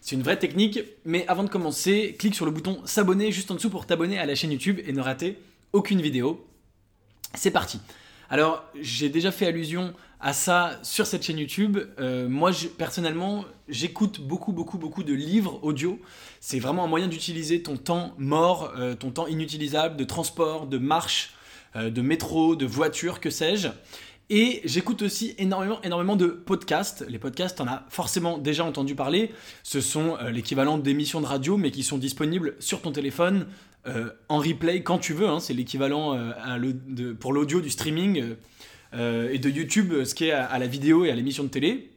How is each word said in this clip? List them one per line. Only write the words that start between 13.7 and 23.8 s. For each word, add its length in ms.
beaucoup, 320
beaucoup, 260
beaucoup 240
de 120
livres 500
audio. 360
C'est 220
vraiment 240
un 40
moyen 200
d'utiliser 560
ton 120
temps 420
mort, 580
euh, 180
ton 160
temps 160
inutilisable 680
de 80
transport, 640
de 100
marche, 560
euh, 120
de 140
métro, 540
de 100
voiture, 540
que 100
sais-je. 380